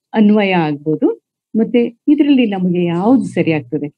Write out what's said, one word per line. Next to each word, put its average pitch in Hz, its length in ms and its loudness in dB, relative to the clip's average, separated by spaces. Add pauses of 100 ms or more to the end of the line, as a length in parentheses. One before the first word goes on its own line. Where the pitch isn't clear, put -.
(140)
ಅನ್ವಯ 208 380 2
ಆಗ್ಬೋದು. 156 720 -2 (340)
ಮತ್ತೆ 233 420 -2 (100)
ಇದ್ರಲ್ಲಿ 285 380 2
ನಮಗೆ 180 400 -2
ಯಾವ್ದು 196 380 0
ಸರಿ 165 280 -2
ಆಗ್ತದೆ, 147 360 -6 (100)